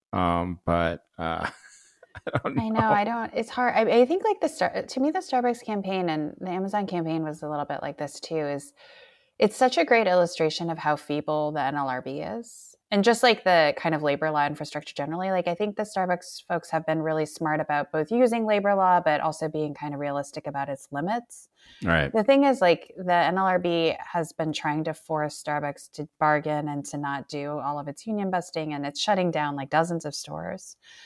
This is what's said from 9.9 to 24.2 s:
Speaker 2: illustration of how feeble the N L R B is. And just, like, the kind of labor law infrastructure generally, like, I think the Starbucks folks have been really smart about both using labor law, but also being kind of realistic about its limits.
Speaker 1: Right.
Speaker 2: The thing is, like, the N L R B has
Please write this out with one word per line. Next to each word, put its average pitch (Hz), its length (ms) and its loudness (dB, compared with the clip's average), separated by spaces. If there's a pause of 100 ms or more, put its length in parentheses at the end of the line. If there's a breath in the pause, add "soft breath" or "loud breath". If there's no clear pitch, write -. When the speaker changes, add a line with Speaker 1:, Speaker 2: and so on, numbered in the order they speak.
Speaker 2:
illustration 170 640 2
of 160 80 -6
how 151 160 0
feeble 151 560 -2
the 151 120 -2
N 135 120 -2
L 139 140 -2
R 127 120 -4
B 135 200 -8
is. 214 560 -12 (140)
And 202 140 4
just, 233 180 6
like, 233 220 4
the 160 320 6
kind 160 180 -2
of 151 80 -2
labor 151 280 0
law 147 160 2
infrastructure 147 480 -8
generally, 165 360 -4
like, 180 160 0
I 175 80 0
think 208 220 -2
the 214 60 -2
Starbucks 185 680 -4
folks 170 220 -4
have 160 160 -2
been 160 160 0
really 156 240 0
smart 151 340 -2
about 147 320 -2
both 156 180 0
using 233 360 4
labor 202 280 4
law, 185 260 6
but 151 200 2
also 160 260 -2
being 156 280 -4
kind 147 180 -8
of 143 80 -6
realistic 143 460 -6
about 139 240 -6
its - 200 -10
limits. 190 600 -6 (340 soft breath)
Speaker 1:
Right. 165 260 2
Speaker 2:
The 214 140 2
thing 277 200 6
is, 262 180 2
like, 170 340 2
the 180 160 -2
N 170 240 4
L 190 100 2
R 185 120 2
B 170 420 2
has 165 320 -4